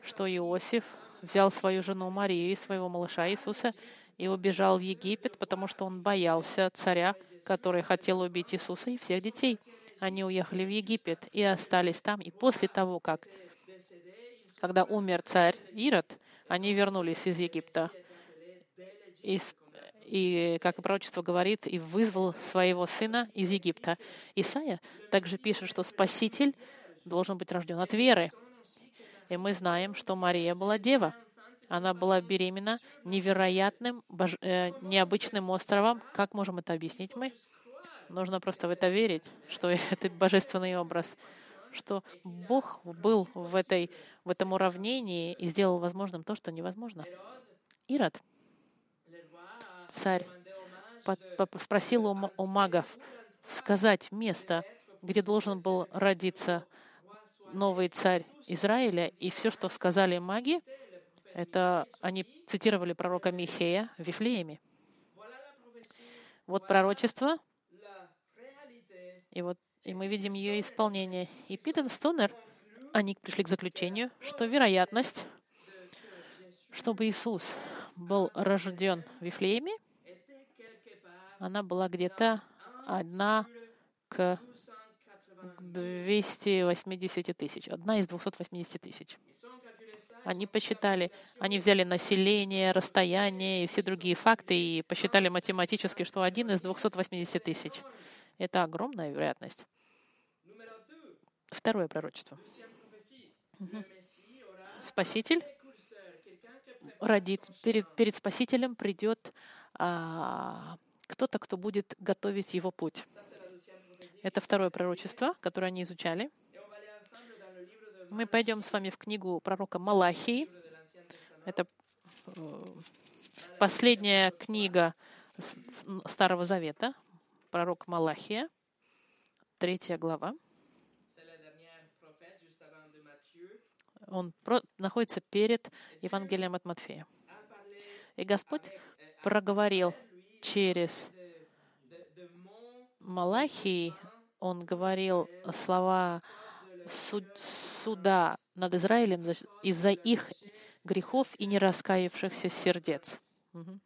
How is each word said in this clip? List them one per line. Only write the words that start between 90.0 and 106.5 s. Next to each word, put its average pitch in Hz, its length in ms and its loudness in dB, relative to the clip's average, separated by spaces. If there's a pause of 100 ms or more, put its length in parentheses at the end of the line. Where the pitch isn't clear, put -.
Они 185 220 -4
посчитали, 196 640 0 (280)
они 196 200 0
взяли 190 240 6
население, 190 880 4
расстояние 190 920 2
и 175 40 0
все - 140 0
другие 175 340 0
факты - 380 4
и 170 280 0
посчитали 190 480 4
математически, 180 720 -2
что 190 200 -2
один 202 280 0
из 180 100 2
двухсот 185 340 -2
восьмидесяти 180 440 -4
тысяч. 160 340 -6 (640)
Это 185 260 0
огромная 165 480 -6
вероятность. 143 540 -6 (1800)
Второе 202 400 -2
пророчество. - 500 -10 (1200)
Мгм. 202 240 -12 (1000)
Спаситель 226 640 2 (1600)